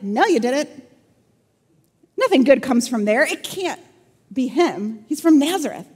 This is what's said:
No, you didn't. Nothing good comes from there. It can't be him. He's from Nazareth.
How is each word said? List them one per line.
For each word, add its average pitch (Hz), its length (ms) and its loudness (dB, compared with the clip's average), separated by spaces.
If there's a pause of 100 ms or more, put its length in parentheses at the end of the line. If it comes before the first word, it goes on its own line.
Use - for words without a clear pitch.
No, 208 240 0
you 349 140 2
didn't. 254 420 -4 (1300)
Nothing 392 280 2
good 262 180 6
comes 240 260 -2
from 233 160 -4
there. 220 200 2
It 339 180 -6
can't 359 380 -8 (520)
be 262 160 -4
him. 220 600 -2
He's 302 120 -6
from 320 180 6
Nazareth. 285 580 -2